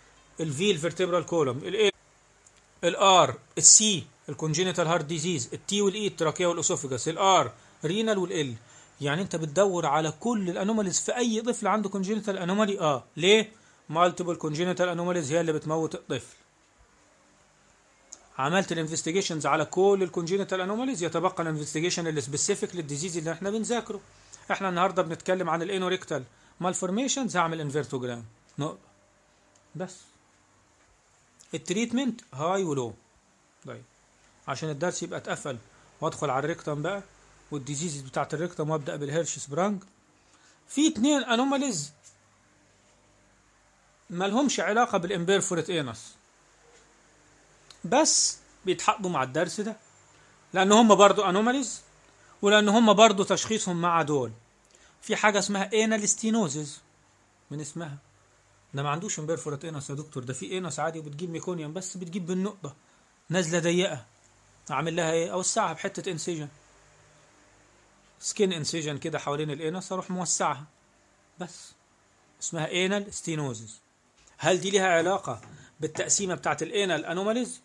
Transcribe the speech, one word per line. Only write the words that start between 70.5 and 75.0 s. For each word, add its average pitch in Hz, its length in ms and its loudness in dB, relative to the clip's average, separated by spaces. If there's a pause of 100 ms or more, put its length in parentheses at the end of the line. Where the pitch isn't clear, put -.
بس. - 320 -14 (720)
اسمها 170 440 -2
انال 202 280 -2
ستينوزيز. 131 640 -6 (580)
هل 170 220 4
دي 185 100 -2
ليها 190 180 4
علاقة 170 520 2 (400)